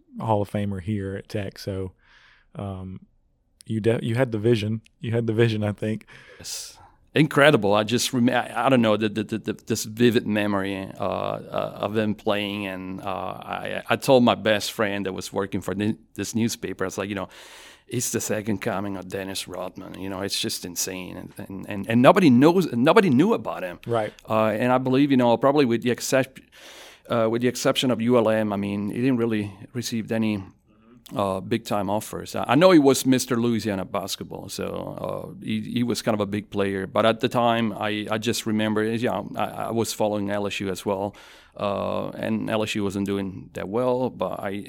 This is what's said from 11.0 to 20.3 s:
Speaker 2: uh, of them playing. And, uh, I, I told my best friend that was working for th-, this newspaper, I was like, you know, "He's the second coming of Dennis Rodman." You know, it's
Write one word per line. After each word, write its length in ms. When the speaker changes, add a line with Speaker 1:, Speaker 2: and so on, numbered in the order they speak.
Speaker 2:
uh, 800
of 120
them 220
playing. 520
And, 340
uh, 40
I, 840
I 80
told 260
my 120
best 360
friend 340
that 60
was 220
working 260
for 160
th-, 220
this 180
newspaper, 520
I 20
was 100
like, 120
you 60
know, 120
"He's 280
the 80
second 380
coming 360
of 140
Dennis 360
Rodman." 540
You 100
know, 120
it's 180